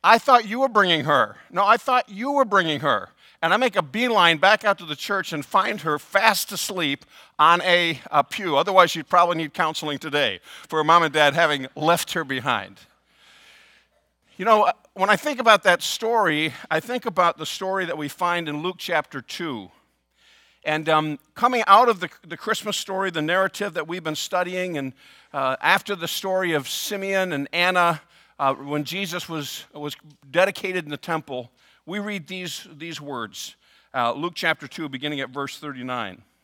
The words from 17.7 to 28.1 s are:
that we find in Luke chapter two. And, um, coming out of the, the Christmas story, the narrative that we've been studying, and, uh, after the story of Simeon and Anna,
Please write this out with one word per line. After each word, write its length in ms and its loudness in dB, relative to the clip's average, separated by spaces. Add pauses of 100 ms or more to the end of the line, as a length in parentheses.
that 120 -6
we 120 -6
find 400 -4
in 120 -6
Luke 180 -6
chapter 440 -4
two. 480 -10 (920)
And, 280 -2
um, 280 0 (160)
coming 320 0
out 220 8
of 120 0
the, 100 -6 (160)
the 100 -12
Christmas 400 -4
story, 340 -4
the 120 -4
narrative 520 0
that 140 -4
we've 160 -8
been 100 -4
studying, 640 -4
and, 160 -6 (400)
uh, 300 -2
after 340 2
the 120 -6
story 440 -2
of 160 -2
Simeon 640 -4
and 180 -4
Anna, 520 2 (360)